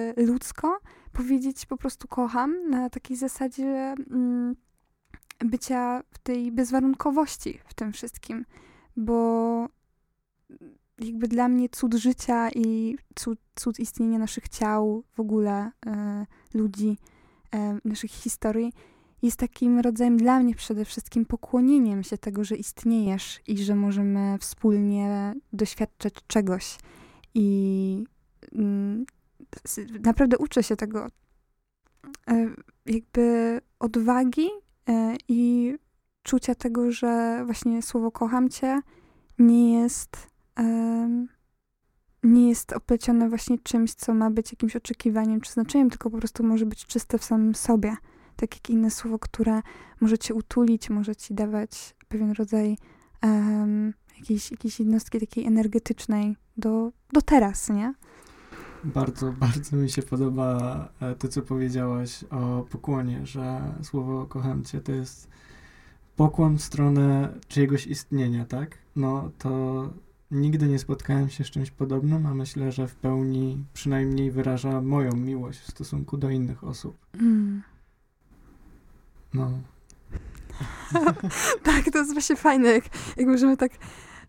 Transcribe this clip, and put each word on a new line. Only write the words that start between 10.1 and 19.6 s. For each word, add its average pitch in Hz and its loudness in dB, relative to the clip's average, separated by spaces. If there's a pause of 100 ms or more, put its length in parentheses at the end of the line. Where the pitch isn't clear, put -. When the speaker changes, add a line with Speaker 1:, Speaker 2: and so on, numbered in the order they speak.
Speaker 1:
jakby 226 -4
dla 240 2
mnie 247 2
cud 233 -2
życia 233 0
i 226 -2 (180)
cud, 226 -8 (160)
cud - -4
istnienia 226 -2
naszych 220 -6
ciał, 214 0 (120)
w - -4
ogóle, 208 -2 (140)
e, 208 -6 (280)
ludzi, 208 0 (560)
e, 208 -2
naszych 214 -6
historii, 226 -4 (480)
jest 240 0
takim 240 2